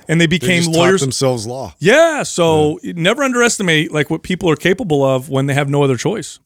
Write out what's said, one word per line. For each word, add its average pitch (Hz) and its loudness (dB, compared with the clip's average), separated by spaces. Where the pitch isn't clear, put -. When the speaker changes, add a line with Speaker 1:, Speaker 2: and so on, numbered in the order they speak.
Speaker 1:
And 165 0
they 170 4
Speaker 2:
They 160 2
Speaker 1:
became 175 0
Speaker 2:
just 165 -2
taught 165 2
Speaker 1:
lawyers. 180 4
Speaker 2:
themselves 127 -2
law. 123 -10
Speaker 1:
Yeah, 285 4
so 156 0
Speaker 2:
Yeah. 185 -10
Speaker 1:
never 196 0
underestimate, 220 0
like, 151 -2
what 160 -4
people 180 -2
are 151 2
capable 170 0
of 135 0
when 135 -2
they 139 -2
have 143 -2
no 143 2
other 135 0
choice. - -6